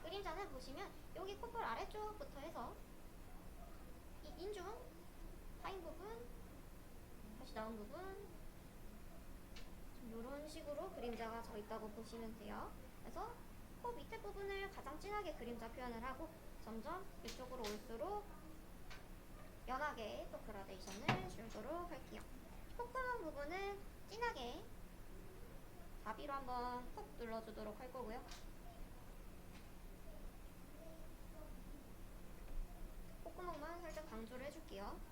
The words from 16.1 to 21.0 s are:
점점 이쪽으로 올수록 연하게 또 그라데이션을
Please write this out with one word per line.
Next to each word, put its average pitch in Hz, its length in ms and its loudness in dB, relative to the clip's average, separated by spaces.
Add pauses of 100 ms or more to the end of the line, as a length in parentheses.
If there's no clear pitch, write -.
점점 254 420 2 (200)
이쪽으로 247 360 0
올수록 226 640 4 (1400)
연하게 262 640 4
또 302 100 -2
그라데이션을 190 880 4